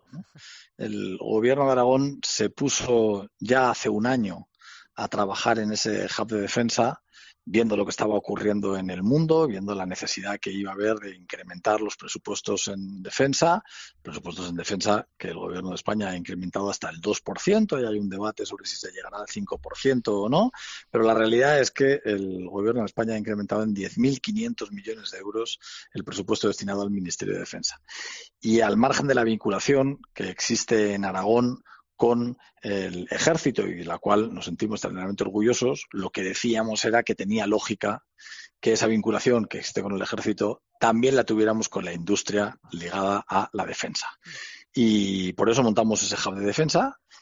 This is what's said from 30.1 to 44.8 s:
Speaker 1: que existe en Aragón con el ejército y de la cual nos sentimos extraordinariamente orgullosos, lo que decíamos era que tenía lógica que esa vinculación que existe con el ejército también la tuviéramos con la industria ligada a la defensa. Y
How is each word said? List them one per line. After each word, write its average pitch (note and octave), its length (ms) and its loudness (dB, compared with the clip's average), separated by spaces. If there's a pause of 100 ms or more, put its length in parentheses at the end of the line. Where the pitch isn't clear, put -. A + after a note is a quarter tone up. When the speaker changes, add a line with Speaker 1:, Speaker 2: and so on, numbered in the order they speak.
Speaker 1:
que F#2+ 140 -6
existe G#2+ 640 0
en G2+ 120 -2
Aragón A2+ 580 2 (320)
con A#2+ 420 2 (240)
el F#2 480 -4
ejército C3 560 2
y F2+ 80 -6
de F2 100 -10
la F2 140 -6
cual G#2+ 340 2
nos - 140 -10
sentimos G#2+ 300 -4
extraordinariamente F#2+ 480 -6
orgullosos, A#2 680 2
lo F#2+ 160 -4
que - 140 -6
decíamos A2 640 -2
era A2+ 160 4
que - 120 -2
tenía G#2 320 -2
lógica G#2 580 -2 (540)
que A2+ 140 2
esa A2 140 2
vinculación A2+ 580 2
que - 140 -8
existe - 240 -6
con G2+ 100 -6
el F#2+ 80 -4
ejército G#2+ 640 -2 (160)
también A#2 360 4
la A#2+ 100 4
tuviéramos A2 440 2
con F#2+ 160 -6
la F2 80 -6
industria G2 640 -2 (140)
ligada F#2+ 560 -2
a G2+ 240 0
la F#2 140 -4
defensa. - 400 -6 (640)
Y G2 640 2